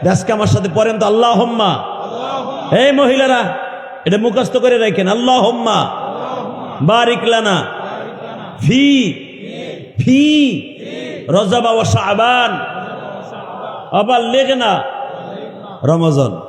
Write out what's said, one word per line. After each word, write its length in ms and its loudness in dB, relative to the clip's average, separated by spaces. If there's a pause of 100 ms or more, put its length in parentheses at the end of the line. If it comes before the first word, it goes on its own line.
আজকে 260 0
আমার 140 0
সাথে 280 0
পড়েন 240 2
তো, 60 2
আল্লাহুম্মা। 760 2 (920)
এই 140 6
মহিলারা, 680 2 (480)
এটা 120 2
মুখস্থ 400 0
করে 200 4
রাখেন, 300 2
আল্লাহুম্মা 840 2 (920)
বারিক 420 2
লানা 420 2 (920)
ফি, 540 4 (840)
ফি 220 4 (1080)
রজব 360 2
ওয়া 180 2
শাবান 760 2 (1300)
ওয়া 120 2
বাল্লিগনা 800 2 (1000)
রমাজান। 640 2